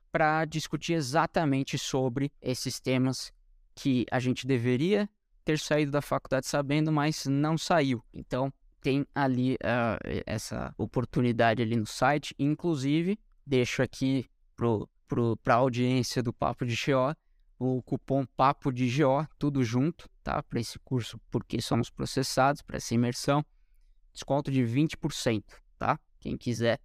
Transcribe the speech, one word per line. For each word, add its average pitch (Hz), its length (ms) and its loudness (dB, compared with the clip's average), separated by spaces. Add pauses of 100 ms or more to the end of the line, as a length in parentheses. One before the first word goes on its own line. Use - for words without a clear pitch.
(120)
pra 160 340 2
discutir 160 480 -4
exatamente 147 840 0
sobre 131 540 -2 (100)
esses 127 380 -4
temas 131 520 0 (440)
que 127 340 0
a 127 100 0
gente 123 280 -2
deveria 135 600 2 (360)
ter 156 160 0
saído 151 320 0
da 143 100 0
faculdade - 460 -2
sabendo, 147 440 0
mas 151 360 0
não 147 280 2
saiu. 139 560 0
Então, 131 400 -6 (300)
tem 139 320 0
ali, 131 500 0
ah, 117 360 0 (260)
essa - 500 -6
oportunidade 117 840 0
ali 113 140 0
no 110 100 0
site. 139 540 0
Inclusive, 151 800 0 (260)
deixo 127 380 2
aqui 131 420 -2 (300)
pro, 117 340 0 (180)
pro, 117 300 0
pra 131 160 2
audiência 123 720 2
do 117 100 -4
Papo - 320 -2
de 117 80 -2
G 135 220 0
O 131 180 0 (440)
o 127 260 -2
cupom 135 420 -2 (100)
Papo 139 360 2
de 123 180 0
G 139 160 2
O, 139 200 2 (120)
tudo 139 260 0
junto, 127 460 0 (140)
tá? - 200 -2
Pra - 160 -6
esse - 200 -8
curso 120 400 -6 (100)
Por 120 160 -2
que 117 160 -4
Somos - 280 -2
Processados, 135 720 0
pra - 160 -10
essa - 160 -6
imersão, 123 520 0 (640)
desconto 139 400 -4
de 131 120 2
vinte 135 340 0
por 151 160 -4
cento, - 480 -4 (160)
tá? 147 220 -2 (200)
Quem 135 180 -8
quiser 117 480 0